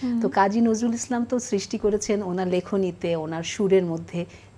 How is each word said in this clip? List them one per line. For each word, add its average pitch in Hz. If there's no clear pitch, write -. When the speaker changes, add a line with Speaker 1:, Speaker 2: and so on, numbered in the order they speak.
Speaker 1:
হুম। 240
Speaker 2:
তো 226
কাজী 202
নজরুল 226
ইসলাম 240
তো 240
সৃষ্টি 202
করেছেন 208
ওনার 185
লেখনীতে, 180
ওনার 165
সুরের 190
মধ্যে 170